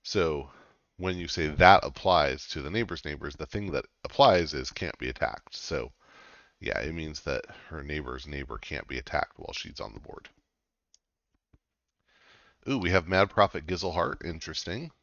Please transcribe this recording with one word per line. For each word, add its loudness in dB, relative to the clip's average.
So 0
when -2
you -6
say -2
that 10
applies 2
to -8
the -8
neighbor's -4
neighbors, -8
the -8
thing -6
that -4
applies 4
is -6
can't -6
be -8
attacked. -6
So, -6
yeah, -4
it -6
means -8
that -4
her -10
neighbor's -8
neighbor -10
can't -10
be -8
attacked -6
while -12
she's -12
on -10
the -14
board. -18
Ooh, 0
we 0
have 4
Mad 4
Prophet 2
Gizelhart. -2
Interesting. -8